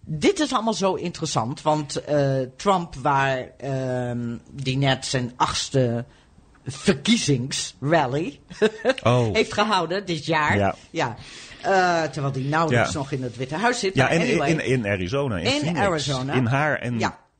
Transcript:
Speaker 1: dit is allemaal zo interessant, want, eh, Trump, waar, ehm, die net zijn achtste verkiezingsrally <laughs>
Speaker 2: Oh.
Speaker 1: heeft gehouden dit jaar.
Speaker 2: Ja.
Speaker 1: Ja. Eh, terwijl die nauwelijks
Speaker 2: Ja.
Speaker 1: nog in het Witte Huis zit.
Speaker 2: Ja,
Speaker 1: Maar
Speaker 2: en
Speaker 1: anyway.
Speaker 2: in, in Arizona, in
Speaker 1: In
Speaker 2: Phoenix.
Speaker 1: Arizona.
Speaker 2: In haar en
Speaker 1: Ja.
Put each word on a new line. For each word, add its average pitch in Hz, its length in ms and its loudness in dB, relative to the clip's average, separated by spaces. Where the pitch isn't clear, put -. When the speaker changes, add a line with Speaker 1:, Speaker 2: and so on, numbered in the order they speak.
Speaker 1:
dit 226 300 2
is 285 140 0
allemaal 220 200 0
zo 185 200 2
interessant, 147 680 -4
want, 151 420 0
eh, 139 320 2
Trump, 185 380 0
waar, 135 540 0
ehm, 123 760 -4
die 135 260 -2
net 135 300 2
zijn 123 300 -2
achtste 120 680 0
verkiezingsrally 143 1200 -2
<laughs> 220 440 0
Speaker 2:
Oh. 117 320 4
Speaker 1:
heeft 226 180 2
gehouden 196 540 0
dit 156 200 -4
jaar. 156 300 2
Speaker 2:
Ja. 98 180 2
Speaker 1:
Ja. 127 260 -4
Eh, 180 400 4
terwijl 139 300 -2
die 131 120 -4
nauwelijks 143 480 2
Speaker 2:
Ja. - 60 -4
Speaker 1:
nog 135 140 -6
in 131 100 -4
het 117 140 -8
Witte 131 200 -6
Huis 240 220 0
zit. - 160 -2
Speaker 2:
Ja, 131 80 4
Speaker 1:
Maar 127 100 4
Speaker 2:
en 165 80 4
Speaker 1:
anyway. 151 300 2
Speaker 2:
in, 160 140 2
in 120 220 0
Arizona, 104 520 0
in 82 60 -2
Speaker 1:
In - 60 2
Speaker 2:
Phoenix. 175 200 -2
Speaker 1:
Arizona. 143 520 -2
Speaker 2:
In 127 140 2
haar 139 320 2
en 120 200 -4
Speaker 1:
Ja. - 200 -2